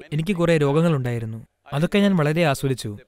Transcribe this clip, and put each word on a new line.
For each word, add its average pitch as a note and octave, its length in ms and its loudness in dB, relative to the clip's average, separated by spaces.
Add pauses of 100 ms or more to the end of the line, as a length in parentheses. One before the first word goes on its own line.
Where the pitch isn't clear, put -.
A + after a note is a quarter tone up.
(120)
എനിക്ക് D#3+ 240 -2
കുറേ E3+ 200 2
രോഗങ്ങളുണ്ടായിരുന്നു. C3+ 840 0 (340)
അതൊക്കെ E3 260 0
ഞാൻ G3+ 180 4
വളരെ D#3 280 2
ആസ്വദിച്ചു, C3+ 460 -2 (180)